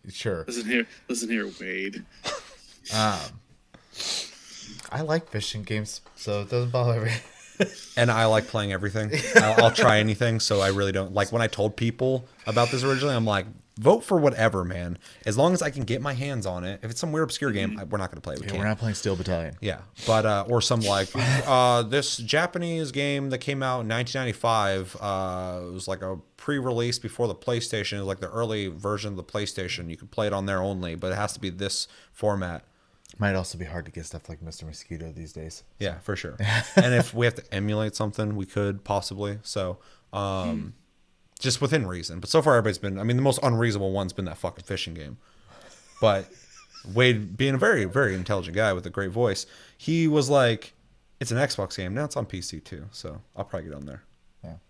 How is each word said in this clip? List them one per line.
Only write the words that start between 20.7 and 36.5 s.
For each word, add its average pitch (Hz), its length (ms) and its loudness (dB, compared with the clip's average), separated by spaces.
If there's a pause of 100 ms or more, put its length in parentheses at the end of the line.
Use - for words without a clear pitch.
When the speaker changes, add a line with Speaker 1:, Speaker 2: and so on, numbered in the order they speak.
Speaker 3:
like, 101 320 2
Speaker 1:
<laughs> - 40 -10
Speaker 3:
uh, 127 680 4
this 135 340 0
Japanese 165 760 -2
game 139 380 -2
that 127 100 -2
came 139 220 -2
out 127 200 0
in 110 60 -4
nineteen 120 340 -2
ninety-five, 104 800 0
uh, 92 680 -4
it 87 40 -10
was, 90 160 -8
like, 95 140 -4
a 95 160 -6 (200)
pre-release 123 600 0
before 117 300 -2
the 95 80 -2
PlayStation. 113 640 -2
It - 20 -4
was, 98 80 -4
like, 98 140 -4
the 92 100 -6
early 110 380 -2
version 101 420 -4
of 95 60 -6
the 90 60 -8
PlayStation. 92 640 -6
You 82 100 -8
could - 120 -18
play 110 160 0
it 101 80 0
on 98 140 -2
there 95 160 0
only, 90 320 -2
but 90 160 -4
it 95 40 -2
has 101 180 -2
to - 60 -12
be 95 120 -4
this 95 360 -4 (240)
format. 95 520 -2 (560)
Speaker 1:
Might 101 160 4
also 90 220 -2
be 85 80 -6
hard 80 200 -6
to - 60 -16
get 80 140 -12
stuff - 240 -14
like 82 120 -12
Mister 80 240 -14
Mosquito 80 460 -12
these 78 220 -14
days. 80 300 -12 (160)
Speaker 3:
Yeah, 87 200 -4
for 98 160 -4
sure. - 220 -10 (200)